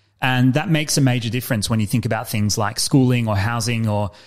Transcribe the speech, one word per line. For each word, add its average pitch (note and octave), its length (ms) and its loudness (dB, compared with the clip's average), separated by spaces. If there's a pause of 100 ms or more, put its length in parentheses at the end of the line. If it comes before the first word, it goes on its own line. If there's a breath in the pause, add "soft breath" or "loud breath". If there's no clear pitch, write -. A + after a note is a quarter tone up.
(220 soft breath)
And B2+ 320 2
that D3+ 160 0
makes D3+ 260 0
a D3 60 2
major A#2+ 280 0
difference A#2+ 380 -4
when A2 120 0
you G#2 60 0
think A#2 200 -2
about A2 220 -4
things G#2 280 -2
like G#2 220 -2
schooling B2 500 2
or G#2+ 80 0
housing A#2 520 -2
or G#2 240 -2 (140 loud breath)